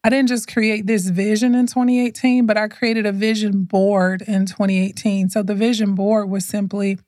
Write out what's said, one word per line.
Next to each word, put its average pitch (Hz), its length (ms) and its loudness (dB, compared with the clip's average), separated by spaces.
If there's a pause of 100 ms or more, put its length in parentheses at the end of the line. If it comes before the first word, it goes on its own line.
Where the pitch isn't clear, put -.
I 220 80 2
didn't 262 200 2
just 240 240 -4
create 214 320 0
this 185 240 0
vision 214 460 0
in 247 100 2
twenty 247 340 0
eighteen, 247 460 2
but 214 120 4
I 214 100 0
created 226 400 -2
a 208 40 0
vision 208 520 0
board 190 640 2
in 196 180 0
twenty 190 320 0
eighteen. 190 520 0
So 208 120 -2
the 202 140 -2
vision 214 400 0
board 202 340 0
was 190 160 -4
simply 202 640 -4